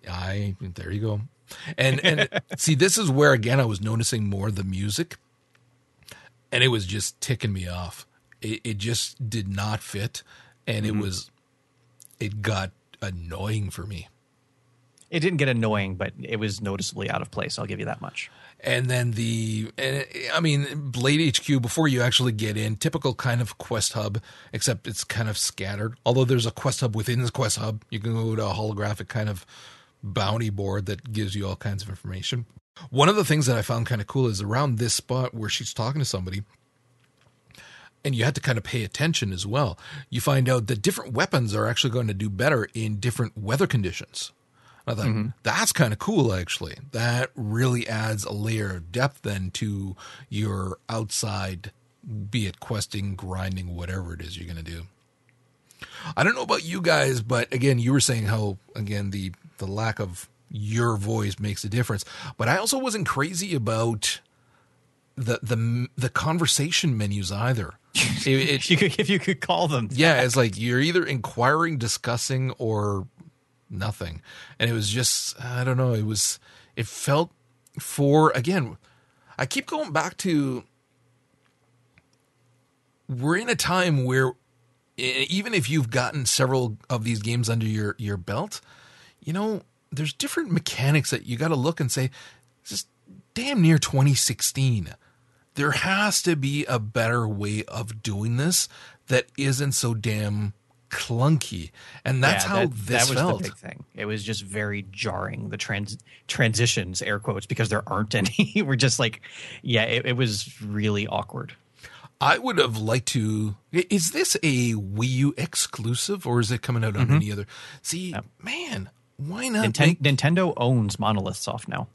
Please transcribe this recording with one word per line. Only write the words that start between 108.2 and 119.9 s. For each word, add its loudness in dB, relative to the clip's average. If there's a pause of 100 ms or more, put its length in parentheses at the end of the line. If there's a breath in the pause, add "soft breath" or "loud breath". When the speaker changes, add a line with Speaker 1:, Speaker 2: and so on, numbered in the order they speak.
Speaker 2:
<laughs> 0
were 0
just 2
like, 0 (420 loud breath)
yeah, 2
it, 0
it 0
was -2
really 0
awkward. -6 (680 loud breath)
Speaker 1:
I 6
would -2
have 4
liked 0
to, 0 (180)
i-, 2
is 2
this 0
a 2
Wii -2
U 4
exclusive, -4
or 2
is 2
it -2
coming -2
out -2
on 4
Speaker 2:
Mm-hmm. 6
Speaker 1:
any 2
other? -4 (360 loud breath)
See, -6
Speaker 2:
No. -6 (200)
Speaker 1:
man, -6 (280)
why -6
not 2
Speaker 2:
Ninten-, 0
Speaker 1:
make 4